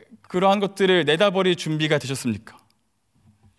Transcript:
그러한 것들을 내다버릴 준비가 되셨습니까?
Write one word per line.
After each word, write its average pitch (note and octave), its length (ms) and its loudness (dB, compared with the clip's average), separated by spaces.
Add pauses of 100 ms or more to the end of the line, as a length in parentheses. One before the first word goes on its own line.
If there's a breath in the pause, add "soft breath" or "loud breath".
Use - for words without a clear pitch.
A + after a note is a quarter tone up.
(240)
그러한 G3 360 0
것들을 F#3+ 460 0
내다버릴 F#3 500 2
준비가 D#3 440 -2
되셨습니까? B2 580 -8 (1000)